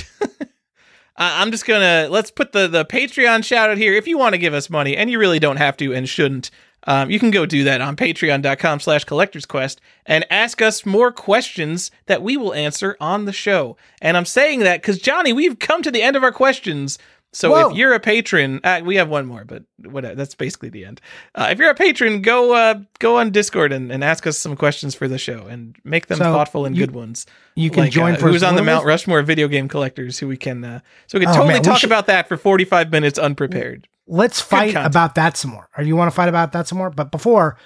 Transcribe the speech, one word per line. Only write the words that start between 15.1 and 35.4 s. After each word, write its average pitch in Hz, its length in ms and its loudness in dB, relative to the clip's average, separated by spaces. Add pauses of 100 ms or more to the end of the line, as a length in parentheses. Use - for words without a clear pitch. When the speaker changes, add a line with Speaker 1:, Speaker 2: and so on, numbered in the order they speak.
Speaker 1:
we've 285 260 0
come 330 240 0
to 302 80 -4
the 233 100 0
end 269 140 2
of 262 80 -2
our 254 80 4
questions. 175 640 -2 (360)
So - 180 2
Speaker 2:
Whoa. 311 200 6
Speaker 1:
if 151 40 -8
you're 254 180 4
a 220 60 0
patron, 160 640 0
uh, 180 220 0
we 190 100 -2
have 170 140 2
one 147 160 -2
more, 117 180 -16
but - 200 -16 (200)
whatever, 120 320 -12
that's 135 180 -10
basically - 360 -10
the 101 160 -18
end. 101 160 -20 (340)
Uh, - 160 -2
if 196 80 -2
you're 311 100 4
a 285 60 2
patron, 226 460 0
go, 240 320 4
uh, 226 220 4 (240)
go 233 180 2
on 226 140 0
Discord 190 420 0
and, 127 180 -8
and 135 100 -4
ask 156 240 0
us 151 120 -4
some 147 180 -8
questions 143 400 -2
for 135 140 -6
the 131 80 -6
show 117 280 -10
and 117 380 -18
make 160 240 -4
them 160 120 -2
Speaker 2:
So 180 120 2
Speaker 1:
thoughtful 147 340 0
and 135 100 -4
Speaker 2:
you, 175 100 2
Speaker 1:
good 127 100 -6
ones. 117 300 -14 (280)
Speaker 2:
you 160 160 0
can 165 140 2
Speaker 1:
Like, 139 80 2
Speaker 2:
join 165 220 2
Speaker 1:
uh, - 40 -2
Speaker 2:
for 165 120 4
Speaker 1:
who's 175 140 4
on 180 120 4
the 180 80 4
Speaker 2:
whoever 160 140 4
Speaker 1:
Mount 151 100 0
Rushmore 160 360 2
video 151 260 0
game 139 180 -2
collectors 131 520 -6
who 139 100 -6
we 131 80 -8
can, 123 260 -8
uh, 120 160 -14 (280)
so - 120 -2
we 180 60 2
can 175 60 4
Speaker 2:
Oh, - 20 6
Speaker 1:
totally 151 220 6
Speaker 2:
man, - 80 2
we - 40 4
Speaker 1:
talk 240 120 6
Speaker 2:
should 240 100 2
Speaker 1:
about 214 180 0
that 185 220 2
for 170 80 -4
forty-five 185 560 2
minutes 147 260 0
unprepared. 139 720 -4 (200)
Speaker 2:
Let's 185 320 0
Speaker 1:
Good - 60 -10
Speaker 2:
fight 208 260 2
Speaker 1:
content. 151 140 -2
Speaker 2:
about 165 280 2
that 160 200 2
some 131 160 -8